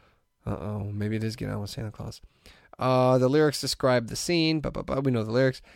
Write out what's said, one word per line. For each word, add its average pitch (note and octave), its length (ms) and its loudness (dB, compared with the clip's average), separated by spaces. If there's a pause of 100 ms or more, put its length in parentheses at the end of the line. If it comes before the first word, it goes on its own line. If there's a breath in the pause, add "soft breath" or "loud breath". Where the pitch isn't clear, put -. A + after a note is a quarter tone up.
(440)
Uh-oh, G#2 480 -6
maybe G#2 240 -4
it G#2+ 80 -4
is A2+ 120 -6
Get G#2+ 140 -6
On G#2 120 -6
With G2+ 80 -8
Santa G#2+ 200 -8
Claus. A2+ 300 -14 (580 soft breath)
Uh, B2+ 400 4
the B2+ 100 4
lyrics D3+ 320 4
describe B2 460 0
the A2 80 -10
scene, D#3+ 460 0
but, C3 120 -4
but, - 140 -8
but C3+ 160 -2
we C3+ 80 2
know A#2 140 0
the A2 80 -4
lyrics. C3 280 2 (160 soft breath)